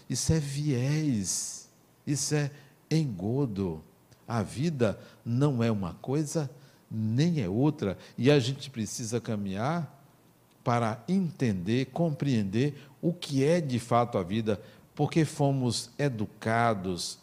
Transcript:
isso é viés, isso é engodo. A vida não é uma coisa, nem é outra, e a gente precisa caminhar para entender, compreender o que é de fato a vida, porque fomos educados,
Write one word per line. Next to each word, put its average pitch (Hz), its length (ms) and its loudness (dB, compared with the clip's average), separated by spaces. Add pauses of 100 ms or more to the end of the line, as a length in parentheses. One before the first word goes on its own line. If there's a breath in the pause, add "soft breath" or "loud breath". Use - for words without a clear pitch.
(100)
isso 139 220 0
é 160 80 4
viés, 139 1300 -2 (380)
isso 147 280 -2
é 147 160 0 (400 loud breath)
engodo. 104 960 0 (420)
A 117 160 0
vida 120 560 0 (260 loud breath)
não 123 380 2
é 117 80 4
uma 98 240 -2
coisa, 147 560 -2 (400 loud breath)
nem 120 520 2
é 90 60 -2
outra, 113 500 0 (180 loud breath)
e 135 140 4
a 147 100 8
gente 131 300 -4
precisa 113 500 -4
caminhar 113 760 -4 (680)
para 117 420 0
entender, 127 800 0
compreender 139 1040 0 (140)
o 170 100 2
que 135 320 0
é 170 160 4
de 127 180 -2
fato 120 380 2
a 98 60 2
vida, 104 380 -2 (340 loud breath)
porque 151 300 2
fomos 139 720 0
educados, 110 1200 -2